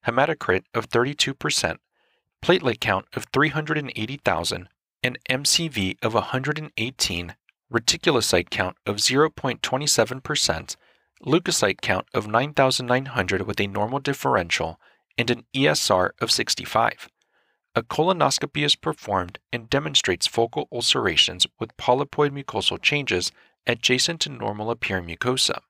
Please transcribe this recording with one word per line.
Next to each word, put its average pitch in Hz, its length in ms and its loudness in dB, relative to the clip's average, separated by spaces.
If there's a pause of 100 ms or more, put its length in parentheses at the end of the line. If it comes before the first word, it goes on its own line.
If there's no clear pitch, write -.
hematocrit 139 560 2 (100)
of 113 120 0
thirty-two 131 480 2
percent, - 480 -2 (600)
platelet 151 380 2
count 95 340 0
of - 200 -6
three 147 160 4
hundred 151 280 -4
and 143 200 -6
eighty 123 260 -6
thousand, 87 460 -2 (340)
an 123 140 -2 (100)
M 151 160 0
C 165 240 2
V 98 340 -2
of 113 140 -2
a 107 60 4
hundred 135 360 -4
and 156 200 -12
eighteen, 90 580 -6 (380)
reticulocyte 117 760 2
count 95 340 -2
of 104 160 -4
zero 147 300 4
point - 320 -6
twenty-seven 131 580 0
percent, - 560 -2 (480)
leukocyte 139 560 2
count - 320 -2
of 107 140 -2
nine 127 260 2
thousand 131 320 2
nine 127 220 0
hundred 98 340 -2
with 101 180 -6
a 101 60 2
normal 104 320 -4
differential, 110 840 -2 (380)
and 120 140 0
an 117 120 -2 (120)
E 135 120 2
S - 220 0
R 92 320 4
of 113 80 -2
sixty-five. - 800 0 (640)
A 117 80 0
colonoscopy 147 840 0
is 147 120 2
performed 95 640 -4 (120)
and 117 200 -6
demonstrates 139 560 0
focal 117 440 -2
ulcerations 104 760 2 (120)
with - 160 -8
polypoid 139 540 0
mucosal 135 500 -4
changes 131 520 0 (340)
adjacent 127 560 0
to - 80 -2
normal 107 400 -6
appearing 95 380 -4
mucosa. 123 640 -2